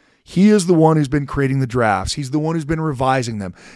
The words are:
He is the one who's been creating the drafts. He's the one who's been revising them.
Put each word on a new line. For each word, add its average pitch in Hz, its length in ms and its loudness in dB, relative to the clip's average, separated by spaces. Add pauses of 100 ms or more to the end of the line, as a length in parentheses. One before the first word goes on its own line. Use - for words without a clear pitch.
(240)
He 196 260 4
is 208 160 4
the 180 80 2
one 160 220 4
who's 147 140 0
been 143 160 -2
creating 135 340 -2
the 131 80 0
drafts. 107 460 0
He's 135 180 -8
the 151 80 -2
one 160 160 -4
who's 165 80 -4
been 160 160 -4
revising 131 600 -2
them. 92 140 -8 (220)